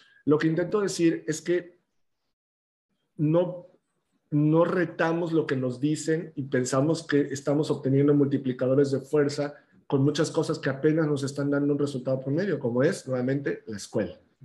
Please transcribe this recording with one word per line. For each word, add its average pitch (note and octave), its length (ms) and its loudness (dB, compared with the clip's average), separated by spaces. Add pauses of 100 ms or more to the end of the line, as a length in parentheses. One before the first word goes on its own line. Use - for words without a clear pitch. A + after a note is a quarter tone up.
(260)
lo D3+ 120 4
que D#3+ 80 0
intento E3+ 340 0
decir E3 460 0
es D3+ 160 -6
que F3 360 -4 (1400)
no, E3 500 0 (640)
no D3+ 340 4
retamos E3+ 680 -2
lo D#3 140 2
que C#3 100 -2
nos B2+ 240 -4
dicen D#3 540 -2
y C3+ 100 -8
pensamos C3+ 640 0
que C#3+ 140 2
estamos C#3+ 500 -2
obteniendo C#3 440 2
multiplicadores C3+ 760 2
de C3 100 0
fuerza C#3+ 540 0 (320)
con C3+ 160 2
muchas D3 280 2
cosas D3+ 280 -2
que C#3 120 -4
apenas D#3 360 2
nos C#3+ 180 -2
están C#3 260 -4
dando C#3+ 240 0
un C#3+ 40 -4
resultado C3 420 -2
promedio, D#3 380 -2
como B2 240 0
es, F3 240 0
nuevamente, C3 600 -4
la G#2+ 100 -10
escuela. - 420 -6 (260)